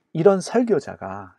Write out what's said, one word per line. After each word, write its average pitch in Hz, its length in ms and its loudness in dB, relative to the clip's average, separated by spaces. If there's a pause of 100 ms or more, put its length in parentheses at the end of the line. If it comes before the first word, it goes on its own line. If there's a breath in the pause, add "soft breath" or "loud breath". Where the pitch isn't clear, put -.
(140)
이런 190 260 4
설교자가, 101 1000 -4